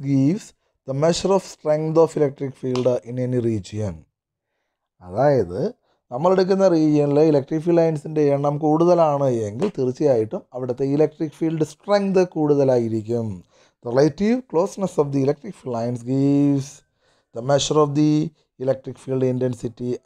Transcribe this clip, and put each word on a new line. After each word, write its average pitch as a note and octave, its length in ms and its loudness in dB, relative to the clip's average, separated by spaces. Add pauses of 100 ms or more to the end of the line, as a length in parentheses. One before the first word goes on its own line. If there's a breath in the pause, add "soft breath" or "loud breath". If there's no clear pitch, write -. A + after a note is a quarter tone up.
(120)
gives C#3 340 2 (420)
the C3+ 160 -6
measure F3 340 2
of F#3+ 60 -2 (120)
strength D#3 480 0
of D#3 160 0
electric C#3 420 -2
field B2+ 260 0 (220)
in B2 160 -8
any B2 240 -2
region. G#2 440 -6 (1120)
അതായത് G#2+ 540 0 (520)
നമ്മളെടുക്കുന്ന F#3 520 2 (120)
റീജിയനിൽ D3 420 2 (120)
ഇലക്ട്രിക് D3+ 340 0
ഫീൽഡ് E3+ 160 2
ലൈൻസിൻ്റെ D#3 420 -2 (120)
എണ്ണം C#3+ 200 0 (100)
കൂടുതലാണ് D#3 640 2 (200)
എങ്കിൽ B2+ 180 -4 (120)
തീർച്ചയായിട്ടും B2+ 640 0 (140)
അവിടുത്തെ B2+ 300 -6 (100)
ഇലക്ട്രിക് D3+ 460 -2
ഫീൽഡ് D#3+ 320 -2
സ്ട്രെങ്ത് G3 500 0 (140)
കൂടുതലായിരിക്കും. A#2+ 880 0 (560 soft breath)
The A#2+ 120 -8
relative D#3 420 2 (140)
closeness F#3 500 -2
of D3 120 2
the C#3 120 0
electric C#3+ 320 -4
field B2+ 180 -10
lines A#2+ 240 -4 (120)
gives C#3 560 2 (680)
the A#2 140 -4
measure C#3+ 340 2
of D3 60 0 (100)
the D3+ 140 4 (500)
electric C3 400 -4
field C3 200 -2 (100)
intensity, B2 560 -6 (160)